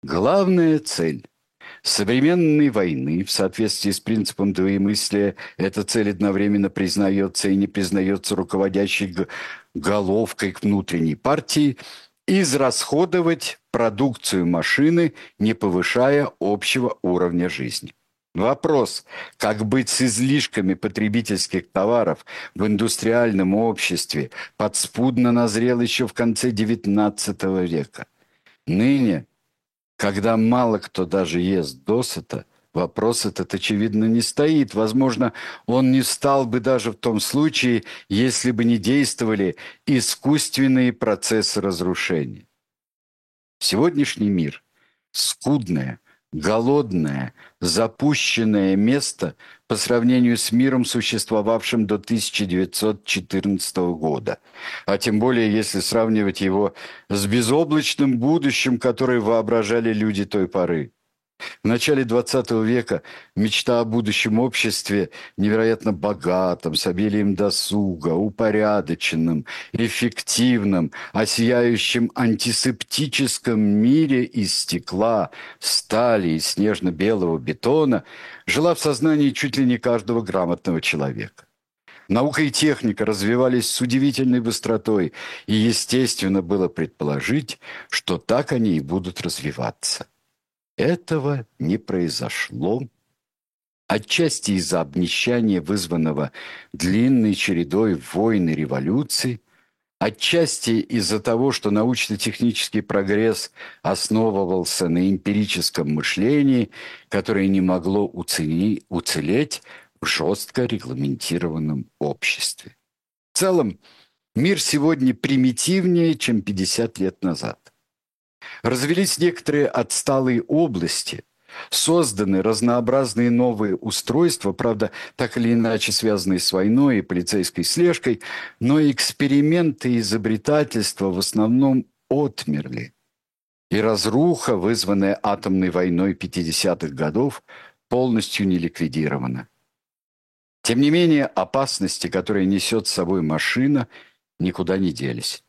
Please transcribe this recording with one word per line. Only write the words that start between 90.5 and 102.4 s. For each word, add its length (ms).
Этого 680
не 180
произошло. 1040
Отчасти 680
из-за 280
обнищания, 800
вызванного 680
длинной 640
чередой 640
войн 360
и 60
революций, 840
отчасти 800
из-за 400
того, 320
что 180
научно-технический 1120